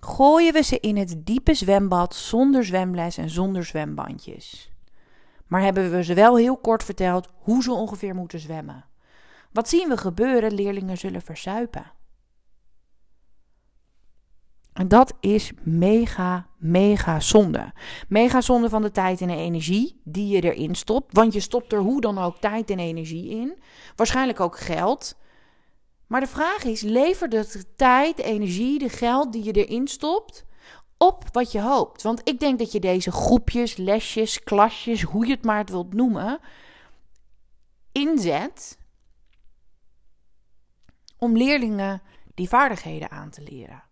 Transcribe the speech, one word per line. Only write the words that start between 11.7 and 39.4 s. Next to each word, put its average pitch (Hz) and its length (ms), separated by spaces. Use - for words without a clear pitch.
En 185 140
dat 226 320
is 208 320
mega, 180 880
mega 175 640
zonde. 107 540
Mega 240 340
zonde 240 280
van 214 120
de 214 100
tijd 185 300
en 185 60
de 175 80
energie 170 680
die 185 240
je 196 140
erin 165 340
stopt. - 400
Want 220 180
je 208 60
stopt 240 340
er 214 60
hoe 240 220
dan 208 160
ook 175 200
tijd 214 320
en 190 100
energie 165 500
in. 247 320
Waarschijnlijk 254 440
ook 175 200
geld. 180 560
Maar 254 80
de 269 60
vraag 349 360
is: 226 180
levert 262 520
het 214 180
de - 240
tijd, 269 440
energie, 214 600
de 269 100
geld 247 440
die 226 100
je 214 80
erin 214 360
stopt - 580
op 370 340
wat 240 200
je 208 100
hoopt? 240 400
Want 226 220
ik 277 160
denk 269 200
dat 226 120
je 214 80
deze 185 320
groepjes, 240 640
lesjes, 214 680
klasjes, 214 580
hoe 202 240
je 262 80
het 262 100
maar 214 220
wilt 185 280
noemen, 226 460
inzet 269 840